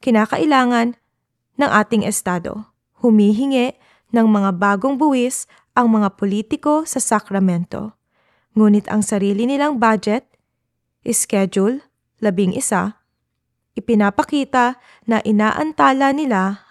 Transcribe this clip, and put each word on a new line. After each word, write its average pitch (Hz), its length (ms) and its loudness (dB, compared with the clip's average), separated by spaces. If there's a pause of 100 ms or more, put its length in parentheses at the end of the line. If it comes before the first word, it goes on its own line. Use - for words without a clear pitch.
kinakailangan 240 880 2 (640)
ng 277 120 0 (120)
ating 208 240 -2
estado. 185 640 -8 (320)
Humihingi 240 720 2 (400)
ng 226 160 2
mga 196 240 0
bagong 202 400 0
buwis 254 560 -2 (260)
ang 240 160 2
mga 208 240 0
politiko 285 720 -2
sa - 80 -6
Sacramento. 190 960 -2 (640)
Ngunit 208 320 4
ang 214 160 -2
sarili 202 400 -2
nilang 277 320 -2
budget, 220 480 0 (800)
Schedule 202 800 -2 (400)
labing 196 320 0
isa, 208 400 -4 (800)
ipinapakita 247 1040 0 (240)
na 226 160 0
inaantala 269 960 0
nila 202 540 -2